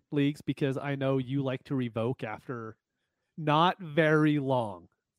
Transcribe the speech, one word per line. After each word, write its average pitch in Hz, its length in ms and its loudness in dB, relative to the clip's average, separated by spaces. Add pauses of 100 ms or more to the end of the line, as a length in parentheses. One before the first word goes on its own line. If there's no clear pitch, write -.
(120)
leagues 143 300 0
because 135 360 -2
I 139 160 -6
know 135 240 0
you 131 240 -2
like 135 220 -4
to 147 120 -6
revoke 120 480 -2
after 110 540 -10 (580)
not 156 440 2
very 156 580 4
long. 120 520 -2 (300)